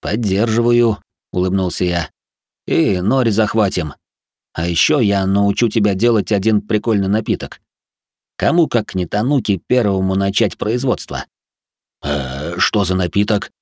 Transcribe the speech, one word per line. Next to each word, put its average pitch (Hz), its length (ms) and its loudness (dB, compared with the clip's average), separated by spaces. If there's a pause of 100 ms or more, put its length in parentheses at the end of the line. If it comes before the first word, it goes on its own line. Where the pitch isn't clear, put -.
"Поддерживаю", 117 960 2 (340)
улыбнулся 92 540 -2
я. 87 260 -2 (560)
"И 139 320 2
нори 117 320 2
захватим. 101 640 0 (600)
А 82 140 -2
еще 147 320 0
я 98 260 2
научу 101 440 2
тебя 104 240 2
делать 110 380 0
один 101 300 2
прикольный 104 460 0
напиток. 104 540 -4 (760)
Кому, 156 320 2
как 113 280 -2
не 92 100 -2
Тануки, 107 640 0
первому 98 480 2
начать 98 420 0
производство?" - 680 -4 (800)
"Э, 73 540 -6
что 98 260 0
за 92 120 0
напиток?" 101 560 0 (100)